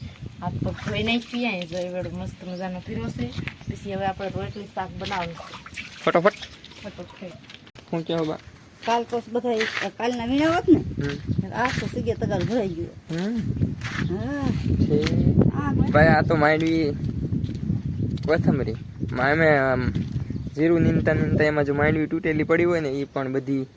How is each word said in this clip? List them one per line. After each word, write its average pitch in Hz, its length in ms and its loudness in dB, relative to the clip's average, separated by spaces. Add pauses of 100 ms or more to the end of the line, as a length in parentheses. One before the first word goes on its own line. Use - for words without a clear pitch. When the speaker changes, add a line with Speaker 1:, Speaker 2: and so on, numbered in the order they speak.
(400)
Speaker 1:
હાથ 180 120 -6
પગ - 220 -4 (120)
ધોઈ 208 160 -2
નાખીએ. 240 460 -2
અહીં 180 200 -4
જો 170 100 -6
એવડો 180 320 -6
મસ્ત 185 380 -10
મજાનો 180 320 -8
પીરો 226 300 -6
છે. 240 160 -4 (420)
પછી 196 240 -8
હવે 190 140 -2
આપણે 190 220 -4
રોટલી 196 360 -8
શાક 185 260 -8
બનાવવાનું 185 440 -6
છે. - 480 -14 (220)
Speaker 2:
ફટોફટ. 170 300 4 (480)
Speaker 1:
ફટોફટ. 185 420 -14 (680)
Speaker 2:
શું 165 140 -2
કહો 165 200 -2
બા? - 240 -6 (360)
Speaker 3:
કાલ 233 240 2
તો 233 120 -2 (100)
બધા 240 200 0
એ 220 60 0 (400)
કાલના 233 280 -2
વીણા 277 220 2
હોત 349 200 2
ને, 330 120 10
Speaker 2:
હમ. - 720 -4
Speaker 3:
આ 233 140 0 (140)
તો 220 60 -4
સીગે 220 280 -2
તગાર 202 300 0
ભરાઈ 208 240 0
ગયો. 160 480 -8
Speaker 2:
હમ. 202 200 -2 (760)
Speaker 3:
હા. 262 380 -2 (360)
Speaker 2:
છે. 147 180 4 (480)
Speaker 3:
આ 277 220 -2
ભાઈ. 247 180 2
Speaker 2:
ભાઈ, 151 160 8
આ 156 140 8
તો 160 160 2
માંડવી 156 540 4 (1400)
કોથમરી. 139 480 2 (380)
માં 127 200 2
અમે, 160 160 6
આમ, 135 420 4 (680)
જીરું 165 260 4
નીંદતા 160 320 4
નીંદતા 156 300 2
એમાં 151 200 2
જો 143 100 0
માંડવી 151 320 4
તૂટેલી 156 380 0
પડી 165 200 4
હોય 175 160 2
ને, 151 80 -2
ઈ 139 160 -2
પણ 131 280 -4
બધી 135 340 -2 (100)